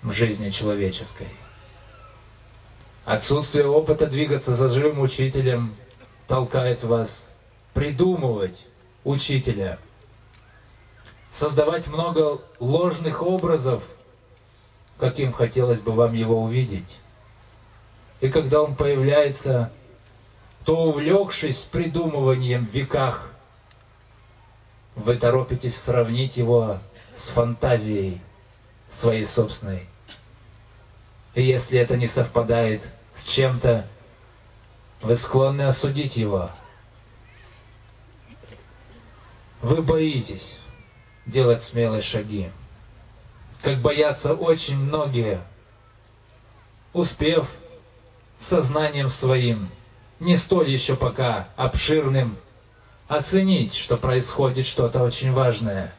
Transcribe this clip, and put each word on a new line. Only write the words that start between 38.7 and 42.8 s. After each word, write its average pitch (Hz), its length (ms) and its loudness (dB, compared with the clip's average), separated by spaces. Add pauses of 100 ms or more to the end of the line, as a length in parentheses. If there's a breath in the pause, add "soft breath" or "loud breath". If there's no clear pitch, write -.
Вы 147 180 2
боитесь 151 800 -2 (680)
делать 120 380 2
смелые 110 400 -2
шаги, 104 480 -6 (1120)